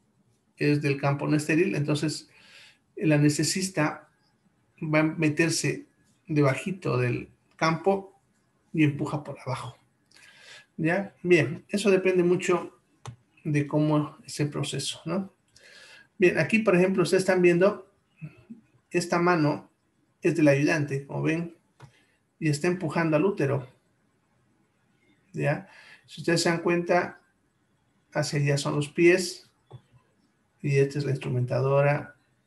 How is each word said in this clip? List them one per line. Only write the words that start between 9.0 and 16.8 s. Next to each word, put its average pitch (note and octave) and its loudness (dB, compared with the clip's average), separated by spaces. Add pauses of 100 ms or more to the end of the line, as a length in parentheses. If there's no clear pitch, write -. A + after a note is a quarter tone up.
por C#3 -14
abajo. B2+ -10 (1000)
¿Ya? F3+ -4
Bien, F3 2
eso G#3 -2
depende F#3 2
mucho - -2 (680)
de C#3+ -2
cómo D3+ 0
es - -16
el C#3+ -2
proceso, C#3+ -8
¿no? F#3+ -6 (840)
Bien, F3+ 4
aquí, G#3+ 2
por G3+ 4
ejemplo, F#3 4